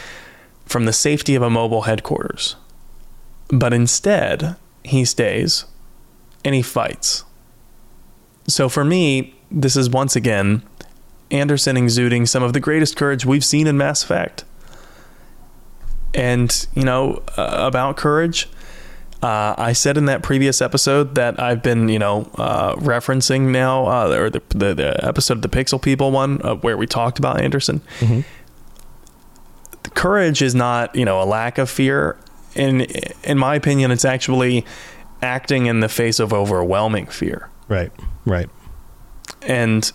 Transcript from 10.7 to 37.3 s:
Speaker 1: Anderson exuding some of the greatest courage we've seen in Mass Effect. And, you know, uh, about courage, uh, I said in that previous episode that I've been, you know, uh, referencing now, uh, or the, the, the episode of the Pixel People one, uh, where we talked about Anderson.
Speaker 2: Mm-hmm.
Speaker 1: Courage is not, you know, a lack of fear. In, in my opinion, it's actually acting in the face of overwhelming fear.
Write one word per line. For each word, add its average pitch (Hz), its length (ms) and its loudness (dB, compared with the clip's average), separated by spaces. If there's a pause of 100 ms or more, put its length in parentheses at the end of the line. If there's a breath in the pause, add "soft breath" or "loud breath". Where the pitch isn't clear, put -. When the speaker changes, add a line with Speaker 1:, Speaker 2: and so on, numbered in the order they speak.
Speaker 1:
Anderson 143 460 2
exuding 120 480 2
some 127 180 2
of 120 120 2
the 143 60 0
greatest 151 360 2
courage 139 300 0
we've 135 180 4
seen 156 220 2
in 147 100 2
Mass 143 260 0
Effect. - 420 -4 (1700 loud breath)
And, 123 600 0
you 135 100 2
know, 131 380 0 (140)
uh, - 220 -2
about 131 400 0
courage, 160 500 0 (760 loud breath)
uh, 107 340 0
I 117 160 0
said 143 240 2
in 147 100 2
that 135 160 0
previous 135 380 2
episode 139 540 2
that 120 240 0
I've 120 240 0
been, 117 260 2
you 110 100 2
know, 104 380 0
uh, - 400 0
referencing 131 760 0
now, 131 340 2
uh, 110 300 2
or 101 140 2
the, - 180 -4
the, 98 260 0
the 71 320 0
episode - 280 0
of 110 80 -4
the 101 60 -2
Pixel 131 320 0
People 135 300 2
one, 135 340 2
uh, 113 120 -2
where 110 200 -2
we 104 100 -2
talked 120 320 -2
about 131 220 0
Anderson. 135 420 0 (180)
Speaker 2:
Mm-hmm. 113 200 4 (1700 loud breath)
Speaker 1:
Courage 175 480 2
is 131 120 2
not, 120 400 0
you 127 100 2
know, 95 180 2
a - 20 0
lack 110 340 0
of 131 120 2
fear. 139 480 0 (360)
In, 131 280 2 (420)
in 143 140 0
my 135 160 2
opinion, 139 360 2
it's 123 140 2
actually 127 600 0 (580 loud breath)
acting 127 440 0
in 117 140 2
the 110 80 2
face 117 300 0
of 110 140 0
overwhelming 101 760 0
fear. - 420 -8 (200)